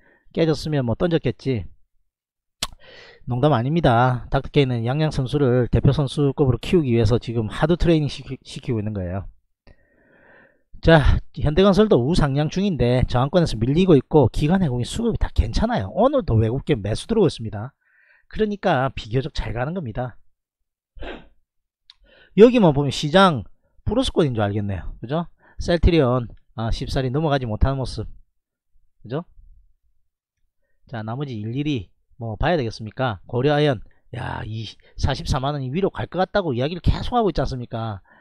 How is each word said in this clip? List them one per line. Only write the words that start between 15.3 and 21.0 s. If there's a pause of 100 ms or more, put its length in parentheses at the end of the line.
괜찮아요.
오늘도
외국계
매수
들어오고
있습니다. (560)
그러니까
비교적
잘
가는
겁니다. (2250)